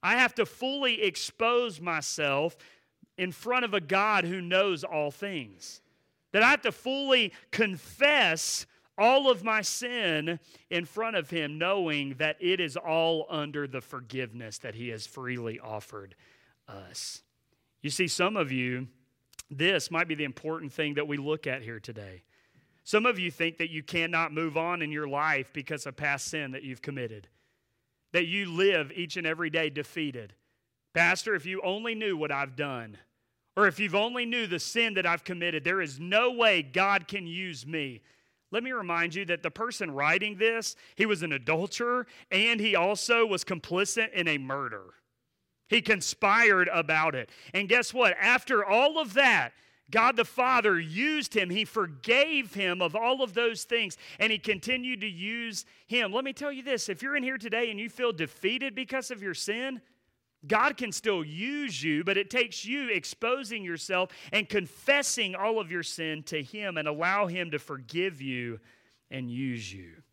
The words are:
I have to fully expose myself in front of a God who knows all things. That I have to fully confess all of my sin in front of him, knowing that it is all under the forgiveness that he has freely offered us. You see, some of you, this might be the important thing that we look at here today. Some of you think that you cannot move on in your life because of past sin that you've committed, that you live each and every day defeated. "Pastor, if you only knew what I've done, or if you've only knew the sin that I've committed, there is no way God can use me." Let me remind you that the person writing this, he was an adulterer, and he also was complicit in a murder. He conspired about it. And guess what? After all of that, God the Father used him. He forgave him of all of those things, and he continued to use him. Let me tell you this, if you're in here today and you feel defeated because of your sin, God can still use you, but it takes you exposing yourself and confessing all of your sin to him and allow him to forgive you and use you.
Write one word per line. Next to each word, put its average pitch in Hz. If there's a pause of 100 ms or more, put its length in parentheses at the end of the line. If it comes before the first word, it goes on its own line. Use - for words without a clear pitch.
I 190
have 247
to 233
fully 262
expose 226
myself 156 (640)
in 180
front 247
of 202
a 196
God 196
who 180
knows 180
all 151
things. 135 (500)
That 208
I 254
have 294
to 311
fully 262 (180)
confess 208 (320)
all 262
of 196
my 214
sin 170 (300)
in 170
front 220
of 160
him, 151
knowing 160
that 156
it 180
is 156
all 165
under 147
the 127
forgiveness 120
that 110
he 120
has 110
freely 123
offered 104 (520)
us. 95 (600)
You 147
see, 180
some 190
of 156
you, 127 (640)
this 160
might 170
be 160
the 147
important 156
thing 147
that 147
we 147
look 151
at 131
here 113
today. 101 (600)
Some 214
of 226
you 175
think 165
that 170
you 156
cannot 165
move 160
on 170
in 151
your 151
life 139
because 147
of 135
past 143
sin 147
that 131
you've 131
committed, 117 (840)
that 175
you 185
live 165
each 170
and 170
every 160
day 156
defeated. 139 (600)
"Pastor, 180
if 147
you 190
only 220
knew 208
what 151
I've 139
done, 120 (580)
or 196
if 185
you've 202
only 240
knew 233
the 170
sin 226
that 185
I've 170
committed, 170
there 180
is 143
no 214
way 214
God 185
can 196
use 165
me." 143 (480)
Let 233
me 262
remind 170
you 196
that 170
the -
person 214
writing 175
this, 226 (180)
he 220
was 202
an 160
adulterer, 190 (240)
and 214
he 208
also 208
was 190
complicit 196
in 170
a 147
murder. 127 (760)
He 233
conspired 202
about 160
it. 123 (240)
And 196
guess 226
what? 226
After 233
all 269
of 220
that, 220 (400)
God 233
the 233
Father 233
used 220
him. 190
He 202
forgave 226
him 185
of 170
all 247
of 214
those 233
things, 226 (200)
and 220
he 214
continued 240
to 214
use 214 (200)
him. 220
Let 254
me 269
tell 285
you 262
this, 254
if 185
you're 277
in 262
here 262
today 226
and 208
you 226
feel 240
defeated 208
because 262
of 214
your 196
sin, 240 (640)
God 220
can 233
still 180
use 202
you, 156
but 190
it 196
takes 240
you 254
exposing 226
yourself 180 (200)
and 196
confessing 214
all 220
of 170
your 175
sin 156
to 156
him 196
and 151
allow 175
him 175
to 147
forgive 147
you 120 (500)
and 127
use 120
you. 85